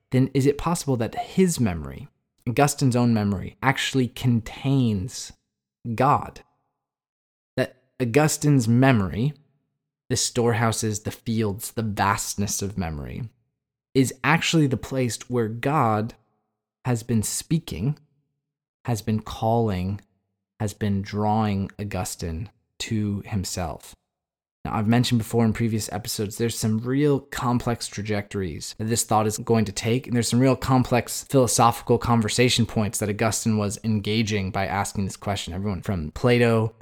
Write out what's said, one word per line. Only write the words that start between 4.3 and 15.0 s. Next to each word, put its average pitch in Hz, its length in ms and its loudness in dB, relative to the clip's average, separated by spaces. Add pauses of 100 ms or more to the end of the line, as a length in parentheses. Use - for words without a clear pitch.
God? 123 460 0 (1120)
That - 220 -4 (240)
Augustine's 139 640 4
memory, 117 640 4 (760)
the 117 80 0
storehouses, 113 840 0
the - 100 -8
fields, 110 600 -4
the 117 100 -6
vastness 101 800 -2
of 101 160 -6
memory, 78 520 -6 (640)
is 131 280 2
actually 156 460 2
the 123 80 -2
place 127 420 -4 (120)